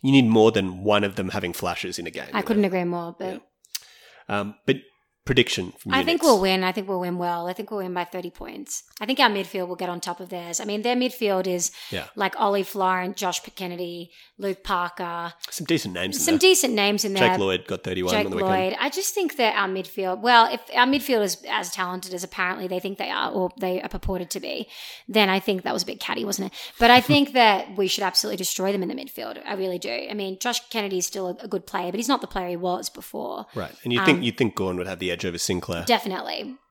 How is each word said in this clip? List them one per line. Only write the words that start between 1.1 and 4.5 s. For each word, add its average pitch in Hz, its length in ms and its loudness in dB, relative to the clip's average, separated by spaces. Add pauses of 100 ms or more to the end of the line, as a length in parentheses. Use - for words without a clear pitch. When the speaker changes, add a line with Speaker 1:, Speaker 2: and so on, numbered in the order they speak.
Speaker 1:
them 92 140 -2
having 92 220 -4
flashes 90 460 -6
in 85 80 -8
a 82 40 -8
game, - 220 -10
Speaker 2:
I 220 60 0
Speaker 1:
you 196 60 -2
Speaker 2:
couldn't 214 180 2
Speaker 1:
know? 196 60 4
Speaker 2:
agree 180 160 0
more. 175 340 -6
But 185 240 -8 (880)
Speaker 1:
Yeah. 101 120 0
Um, 104 140 -6 (100)